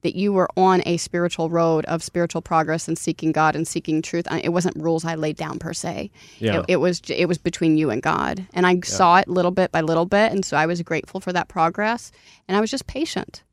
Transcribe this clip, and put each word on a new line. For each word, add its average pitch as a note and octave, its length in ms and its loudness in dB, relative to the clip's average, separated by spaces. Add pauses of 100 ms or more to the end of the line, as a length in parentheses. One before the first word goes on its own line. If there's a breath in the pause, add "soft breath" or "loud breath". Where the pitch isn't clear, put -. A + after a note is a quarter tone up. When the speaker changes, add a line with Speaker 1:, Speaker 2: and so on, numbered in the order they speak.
Speaker 1:
that - 120 0
you G3+ 160 0
were F#3 240 2
on F#3 300 4
a F3 120 0
spiritual E3+ 520 -2
road E3 360 2
of E3 180 -4
spiritual E3+ 400 -2
progress D#3+ 440 0
and E3 100 -2
seeking D#3+ 340 -2
God D#3 240 2
and D#3+ 120 -4
seeking D#3 360 -2
truth. E3+ 260 -6
I, D#3+ 120 -2
it - 120 -2
wasn't F3+ 240 0
rules D#3+ 280 0
I E3 100 -4
laid D#3 220 -4
down D#3 200 -8
per E3 160 -8
se. - 380 -8 (280 loud breath)
Speaker 2:
Yeah. A2 200 0
Speaker 1:
It, - 80 -4
it F3+ 100 4
was E3+ 240 2
j-, - 160 -4
it E3+ 100 2
was E3 120 0
between E3 400 2
you D#3 100 0
and A2+ 120 -2
God. E3 520 -2
And F3+ 140 2
I F3+ 60 6
Speaker 2:
Yeah. F3+ 120 0
Speaker 1:
saw F3+ 320 4
it G3 100 4
little F3 240 2
bit F#3 200 2
by E3 100 0
little E3 240 2
bit, G3+ 260 2
and F#3+ 140 -2
so - 100 -6
I D#3 120 2
was F3 160 -2
grateful E3+ 360 -6
for F3+ 140 -6
that F3 140 -2
progress, G#3 640 -2 (360 soft breath)
and F#3 80 0
I G#3 60 4
was A3 80 0
just C4+ 160 -6
patient. - 560 -6 (120)